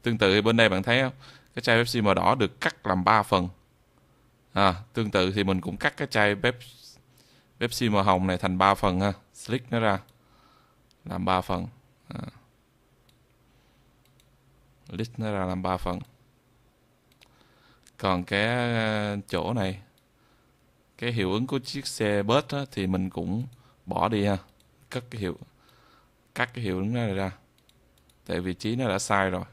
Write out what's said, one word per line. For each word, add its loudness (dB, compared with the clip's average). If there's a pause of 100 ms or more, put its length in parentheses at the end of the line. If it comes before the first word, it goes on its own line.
Tương -2
tự 4
bên 4
đây 6
bạn 2
thấy 2
không? -2 (420)
Cái -8
chai 4
Pepsi 2
màu 4
đỏ 4
được 0
cắt -4
làm 2
ba 6
phần. 0 (1040)
À, 2 (180)
tương -4
tự 2
thì 0
mình 0
cũng -6
cắt -2
cái -4
chai 4
Pep-, -6 (640)
Pepsi -2
màu 4
hồng 4
này 0
thành -2
ba 6
phần 0
ha. 0 (200)
Select -6
nó 0
ra 2 (1040)
làm -6
ba 2
phần. -4 (420)
À. -12 (2750)
List -8
nó -4
ra -2
làm -4
ba -2
phần. -4 (2000)
Còn 0
cái, 0 (280)
ờ, -2 (120)
chỗ -2
này, -2 (1200)
cái -4
hiệu 0
ứng 0
của -2
chiếc -8
xe 0
bus 2
á, -6
thì -2
mình 0
cũng -6 (400)
bỏ 0
đi 0
ha. 0 (540)
Cắt -8
cái -10
hiệu, -4 (960)
cắt -4
cái -8
hiệu -2
ứng -2
này -2
ra. -4 (920)
Tại -4
vị -4
trí -4
nó -2
đã 0
sai 0
rồi. -4